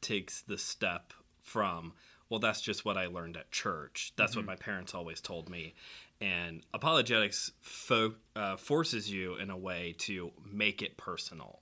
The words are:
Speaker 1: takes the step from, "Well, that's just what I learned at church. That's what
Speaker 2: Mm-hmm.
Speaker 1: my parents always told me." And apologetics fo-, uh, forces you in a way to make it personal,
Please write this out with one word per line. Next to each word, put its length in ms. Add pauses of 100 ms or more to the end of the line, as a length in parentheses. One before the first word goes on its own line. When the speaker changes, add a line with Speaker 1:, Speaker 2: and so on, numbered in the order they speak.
Speaker 1:
takes 420
the 140
step 560 (300)
from, 520 (340)
"Well, 100
that's 220
just 240
what 120
I 100
learned 300
at 140
church. 640
That's 220
what 60
Speaker 2:
Mm-hmm. 100
Speaker 1:
my 40
parents 380
always 260
told 280
me." 260 (460)
And 520
apologetics 800 (100)
fo-, 540 (220)
uh, 200
forces 540
you 240
in 160
a 60
way 440
to 320 (120)
make 360
it 160
personal, 640